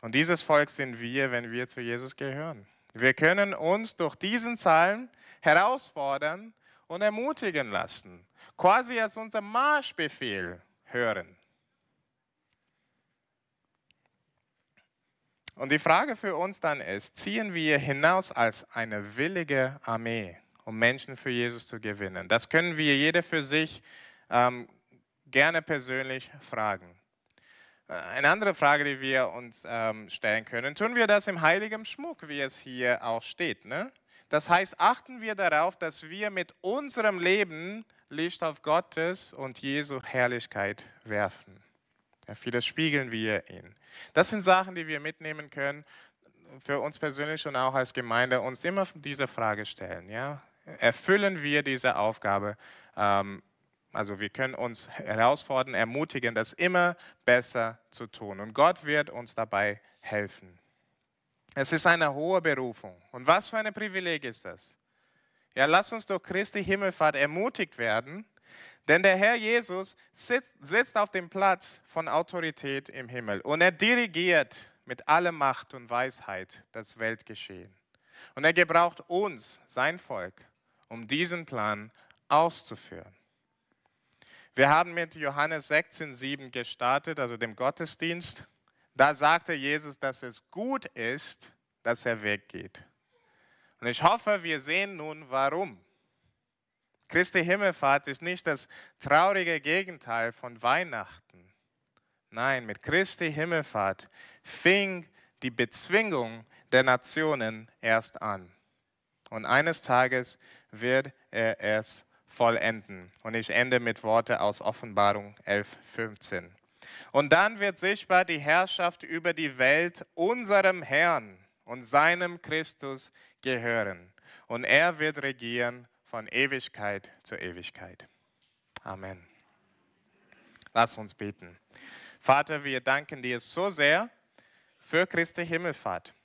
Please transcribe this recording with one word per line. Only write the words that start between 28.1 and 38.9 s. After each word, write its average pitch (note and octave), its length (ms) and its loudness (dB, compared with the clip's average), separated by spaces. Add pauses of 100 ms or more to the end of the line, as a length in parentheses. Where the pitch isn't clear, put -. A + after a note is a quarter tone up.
andere G3+ 240 2
Frage, D3 300 4
die C#3 160 -4
wir C3 300 0
uns, A#2 360 -14
ähm, A2 420 -4
stellen A2 360 -2
können, C3 320 -6
tun A3+ 180 -2
wir A#3 140 4
das G#3 180 4
im F3+ 140 -4
heiligen G#3 440 2
Schmuck, C#4+ 440 -12
wie C#3+ 120 -6
es C3+ 180 -6
hier B2 460 0
auch A2+ 180 -2
steht, - 420 -6
ne? E3+ 260 -6 (380)
Das D3+ 200 0
heißt, F3+ 320 2
achten A3+ 400 2
wir A3 140 -4
darauf, F3 420 2
dass D#3+ 320 -6
wir G3+ 220 -4
mit F#3 320 -6
unserem A3 560 0
Leben F3+ 640 0 (240)
Licht D#3+ 340 -4
auf D#3+ 200 -4
Gottes E3+ 720 -2